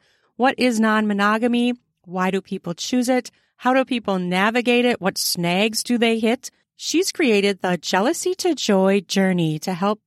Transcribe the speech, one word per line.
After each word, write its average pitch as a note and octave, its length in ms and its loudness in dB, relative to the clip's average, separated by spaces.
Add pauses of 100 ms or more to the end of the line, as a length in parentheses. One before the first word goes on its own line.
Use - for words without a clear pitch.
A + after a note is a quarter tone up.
(360)
what B3+ 220 0
is A#3+ 220 2
non-monogamy, A3 920 2 (320)
why F#3 260 -2
do F#3+ 100 -2
people F#3 320 -8
choose B3 340 -2
it, B3+ 220 0 (280)
how B3+ 160 0
do C4 120 2
people A3 320 -4
navigate A3 680 0
it, B3 140 0
what F#3 200 -2
snags F#3 640 -2
do A#3+ 160 -2
they A3+ 180 2
hit. A3+ 320 -2 (260)
She's - 360 -2
created G3+ 500 0
the F3+ 160 -2
Jealousy C4 580 -2
to E4+ 200 -2
Joy G3 460 2
journey F3 580 0
to F#3 140 -6
help G3+ 340 -4